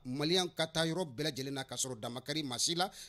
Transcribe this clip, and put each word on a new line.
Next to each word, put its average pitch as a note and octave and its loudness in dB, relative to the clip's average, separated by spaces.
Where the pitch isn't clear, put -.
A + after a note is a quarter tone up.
Malien D#3 2
ka D#3+ 2
taa D#3+ 2
yɔrɔ E3+ 0
bɛɛ A#2 -2
lajɛlen C#3 -2
na C3+ -4
ka C3 -8
sɔrɔ B2+ -2
damakari B2+ -4
maa B2 -2
si E3+ 4
la. F3+ 4